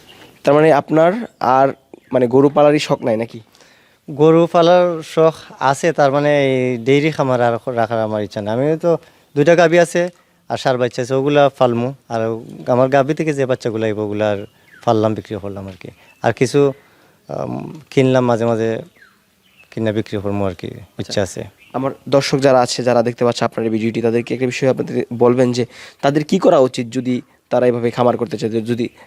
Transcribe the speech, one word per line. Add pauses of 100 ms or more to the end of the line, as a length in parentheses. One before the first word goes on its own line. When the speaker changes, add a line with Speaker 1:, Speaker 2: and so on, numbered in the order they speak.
(440)
Speaker 1:
তার
মানে
আপনার (260)
আর, (420)
মানে,
গরু
পালারই
শখ
নাই
নাকি? (720)
Speaker 2:
গরু
পালার
শখ (260)
আছে,
তার
মানে
এই
ডেইরি
খামার
আর (100)
রাখার
আমার
ইচ্ছা
নেই।
আমি
তো (380)
দুইটা
গাভী
আছে (400)
আর
ষাঁড়
বাচ্চা
আছে,
ওগুলা
ফালমু। (160)
আর (460)
আমার
গাভী
থেকে
যে
বাচ্চাগুলো
আইব,
ওগুলা
আর (340)
ফাললাম,
বিক্রি
করলাম
আর
কি। (340)
আর
কিছু, (540)
আম, (100)
কিনলাম
মাঝে
মাঝে, (880)
কিনা
বিক্রি
করবো
আর
কি,
Speaker 1:
আচ্ছা। (160)
Speaker 2:
ইচ্ছা
আছে। (300)
Speaker 1:
আমার (180)
দর্শক
যারা
আছে,
যারা
দেখতে
পাচ্ছে
আপনার
এই
ভিডিওটি,
তাদেরকে
একটা
বিষয়
আপনাদের (100)
বলবেন
যে (360)
তাদের
কি
করা
উচিত
যদি (280)
তারা
এইভাবে
খামার
করতে
চায়,
যদি (180)